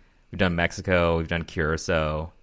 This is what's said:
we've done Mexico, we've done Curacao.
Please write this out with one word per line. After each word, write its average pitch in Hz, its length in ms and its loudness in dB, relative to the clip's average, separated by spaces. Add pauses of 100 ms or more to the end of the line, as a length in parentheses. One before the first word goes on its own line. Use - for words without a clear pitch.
(320)
we've 92 60 -10
done 92 180 2
Mexico, 85 600 2
we've 80 100 -4
done 85 160 -2
Curacao. 78 880 -2 (100)